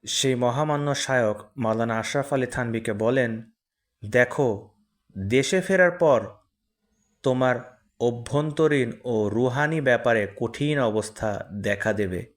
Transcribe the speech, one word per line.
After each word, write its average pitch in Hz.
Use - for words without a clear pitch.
সেই 131
মহামান্য 143
শায়ক 120
মাওলানা 113
আশরাফ 135
আলী 131
থানভীকে 113
বলেন, 113
"দেখো, 120
দেশে 135
ফেরার 180
পর 139
তোমার 127
অভ্যন্তরীণ 139
ও 110
রুহানি 131
ব্যাপারে 117
কঠিন 143
অবস্থা 107
দেখা 101
দেবে 98